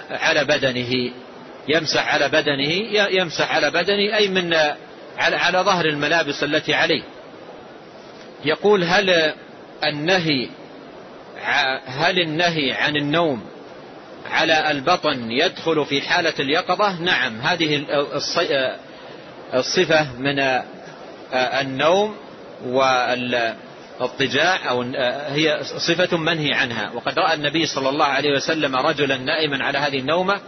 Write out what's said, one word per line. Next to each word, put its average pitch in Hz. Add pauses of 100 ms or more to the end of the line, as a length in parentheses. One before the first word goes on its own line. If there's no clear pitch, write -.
على 151
بدنه، 127 (560)
يمسح 143
على 143
بدنه، 143
ي-، 202
يمسح 156
على 151
بدنه، 202
أي 208
من، 180
آه، 151 (420)
على، 165
على 175
ظهر 180
الملابس 147
التي 147
عليه. 151 (1400)
يقول: 180
"هل 170 (500)
النهي 151 (1000)
ع-، 131
هل 160
النهي 160
عن 127
النوم 147 (880)
على 156
البطن 139
يدخل 156
في 139
حالة 165
اليقظة؟" 180
نعم، 127
هذه 160
ال-، 143 (140)
الص-، -
آه، 131 (800)
الصفة 151 (120)
من، 139
آه، 131 (720)
النوم 139 (500)
والاضطجاع 123
أو، 123
آه، 135
هي 151
صفة 175
منهي 156
عنها، 113
وقد 131
رأى 165
النبي 151
صلى 135
الله 151
عليه 139
وسلم 147
رجلا 135
نائما 143
على 139
هذه 139
النومة 185